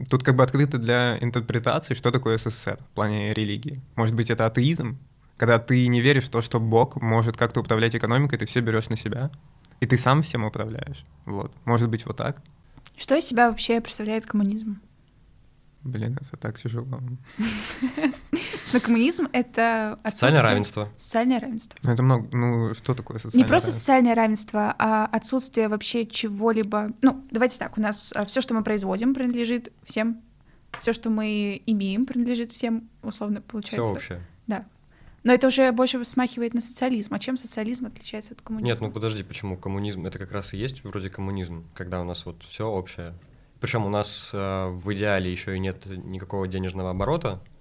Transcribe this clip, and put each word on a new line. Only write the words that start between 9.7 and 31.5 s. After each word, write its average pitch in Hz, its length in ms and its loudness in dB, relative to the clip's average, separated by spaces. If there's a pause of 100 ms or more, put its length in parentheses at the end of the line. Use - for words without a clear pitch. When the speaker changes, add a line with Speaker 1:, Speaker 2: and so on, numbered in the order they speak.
Speaker 1:
и 113 60 0
ты 123 100 6
сам 127 240 6
всем 123 240 -2
управляешь. 107 600 -6 (200)
Вот. 98 260 -6 (140)
Может 117 240 4
быть, 110 180 -2
вот - 100 -6
так. - 260 -4 (560)
Speaker 2:
Что - 180 0
из 330 80 2
себя 240 240 4
вообще 226 320 0
представляет 220 460 -6
коммунизм? 208 540 0 (1040)
Speaker 1:
Блин, 120 360 -4
это - 160 -14
так 113 220 -8
тяжело. 117 280 -6 (520)
Speaker 2:
<laughs> 254 1300 -4
Но 247 80 4
коммунизм — 247 520 2
это 226 720 0
Speaker 3:
Социальное 220 60 -2
Speaker 2:
отсутствие 143 320 6
Speaker 3:
равенство. 104 540 2
Speaker 2:
Социальное 240 440 0
равенство. 233 440 -8
Speaker 1:
Ну, 120 80 4
это 120 100 2
много... 127 340 4
Ну, 117 380 2
что - 200 -2
такое 120 220 -8
Speaker 2:
Не 110 40 -8
Speaker 1:
социальное 240 280 4
Speaker 2:
просто 359 200 4
Speaker 1:
равенство? - 120 -2
Speaker 2:
социальное 254 340 6
равенство, 214 640 0
а 220 280 2
отсутствие 220 640 0
вообще 214 380 -2
чего-либо... 214 840 0 (120)
Ну, 269 300 4
давайте 240 280 0
так, - 200 -6
у - 20 -2
нас, 214 360 0
а, 208 80 -2
всё, 233 160 0
что 247 140 -2
мы 220 100 0
производим, 208 500 0
принадлежит 240 580 -2 (120)
всем. 226 360 -2 (600)
Всё, 226 120 0
что 226 180 -2
мы 208 560 -2